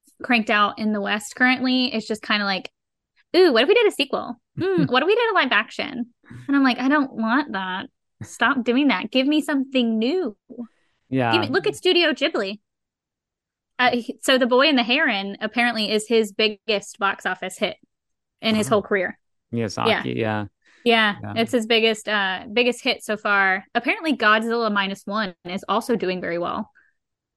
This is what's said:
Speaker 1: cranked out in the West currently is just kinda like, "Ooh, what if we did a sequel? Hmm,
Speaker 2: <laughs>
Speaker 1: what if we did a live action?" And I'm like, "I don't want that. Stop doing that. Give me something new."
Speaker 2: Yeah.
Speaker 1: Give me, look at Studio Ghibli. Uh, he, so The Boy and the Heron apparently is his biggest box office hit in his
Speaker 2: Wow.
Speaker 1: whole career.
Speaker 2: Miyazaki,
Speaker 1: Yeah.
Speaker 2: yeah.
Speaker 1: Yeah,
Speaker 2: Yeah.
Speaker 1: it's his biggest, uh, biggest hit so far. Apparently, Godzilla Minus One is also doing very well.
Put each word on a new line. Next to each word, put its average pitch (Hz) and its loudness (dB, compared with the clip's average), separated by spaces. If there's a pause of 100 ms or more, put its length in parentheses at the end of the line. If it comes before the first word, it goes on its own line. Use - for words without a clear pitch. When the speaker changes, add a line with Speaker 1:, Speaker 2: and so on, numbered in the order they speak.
(220)
Speaker 1:
cranked 233 0
out 208 2
in 214 -2
the 208 -2
West 202 -4
currently 254 0
is 226 -4
just 214 -6
kinda 208 -2
like, 196 -4 (640)
"Ooh, 349 8
what 226 6
if 277 2
we 403 6
did 466 6
a 370 2
sequel? - -4 (200)
Hmm, 349 2
Speaker 2:
<laughs> - 2
Speaker 1:
what 247 2
if 311 0
we 403 4
did 466 2
a 403 0
live 302 2
action?" 220 -4 (340)
And 277 2
I'm 277 4
like, 247 4
"I 247 0
don't 285 2
want 233 0
that. 185 -6 (360)
Stop 247 -2
doing 262 2
that. 220 0
Give 262 2
me 302 2
something 262 0
new." 262 -2 (720)
Speaker 2:
Yeah. 123 0
Speaker 1:
Give 113 4
me, 104 -4
look 349 0
at 427 -2
Studio 349 2
Ghibli. 214 -4 (1200)
Uh, 247 2
he, 240 -4
so 262 4
The 254 2
Boy 254 4
and 302 4
the 240 4
Heron 208 -2
apparently 220 -2
is 214 -2
his 226 2
biggest 214 -2
box 196 -2
office 185 -8
hit - -4 (640)
in 220 0
his 214 0
Speaker 2:
Wow. 220 2
Speaker 1:
whole 202 2
career. 190 -4 (340)
Speaker 2:
Miyazaki, 113 -2
Speaker 1:
Yeah. 110 0
Speaker 2:
yeah. 110 -2 (400)
Speaker 1:
Yeah, 220 2
Speaker 2:
Yeah. - -10
Speaker 1:
it's 226 -2
his 226 0
biggest, 220 2
uh, 196 -2
biggest 240 0
hit 247 -2
so 214 -4
far. 196 0 (100)
Apparently, 320 -2
Godzilla 226 2
Minus 196 -4
One 202 -4 (100)
is 180 -8
also 226 0
doing 185 -2
very 170 -4
well. - -6 (680)